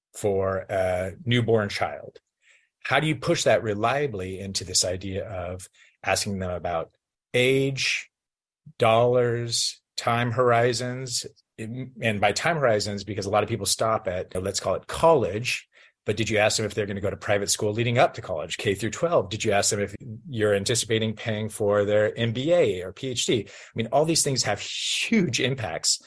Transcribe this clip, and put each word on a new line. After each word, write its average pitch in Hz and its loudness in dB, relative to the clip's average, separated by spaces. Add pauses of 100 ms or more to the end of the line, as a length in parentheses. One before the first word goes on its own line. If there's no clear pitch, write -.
(140)
for 95 0
a 92 -2 (120)
newborn 113 2
child. - -6 (640)
How 135 2
do 151 0
you 156 0
push 160 0
that 117 4
reliably 107 -2
into 98 -6
this 92 0
idea 92 -4
of 92 -8 (360)
asking 95 0
them 92 -4
about 87 -4 (420)
age, 135 0 (680)
dollars, 120 2 (160)
time 120 0
horizons? 123 0 (320)
And 113 -4
by 104 4
time 160 0
horizons, 107 2
because 98 -6
a 101 -4
lot 104 4
of 104 0
people 98 -4
stop 110 0
at, 92 -4
let's 95 -4
call 95 0
it - -6
college, 123 2 (380)
but 101 -2
did 104 -2
you 107 2
ask 107 4
them 110 -2
if 95 -6
they're 107 -2
gonna 98 -6
go 98 -2
to 87 -6
private 101 0
school 104 0
leading 120 0
up 151 4
to 113 -12
college, 82 -6
K 101 0
through 107 -4
twelve? 151 0
Did 107 -6
you 107 0
ask 101 2
them 107 0
if 101 -4 (340)
you're 104 2
anticipating 110 0
paying 107 -4
for 104 2
their 107 2
M 117 0
B 131 0
A 107 2
or 92 -10
P - -8
H 123 -4
D? 113 0
I - -20
mean, 117 -2
all 143 4
these 165 2
things 127 0
have 104 -2
huge - 0
impacts 123 -2